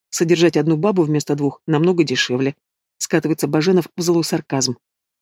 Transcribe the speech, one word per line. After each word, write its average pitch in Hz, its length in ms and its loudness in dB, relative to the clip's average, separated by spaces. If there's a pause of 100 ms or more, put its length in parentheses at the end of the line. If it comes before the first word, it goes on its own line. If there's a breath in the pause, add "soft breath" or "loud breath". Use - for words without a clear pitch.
(100)
содержать 170 460 2
одну 156 200 2
бабу 185 260 0
вместо 147 340 -2
двух 143 300 -4
намного 165 360 2
дешевле. 131 540 -2 (400)
Скатывается 156 500 -2
Баженов 156 500 2
в 180 60 -6
злой 170 220 0
сарказм. 135 540 -4 (440)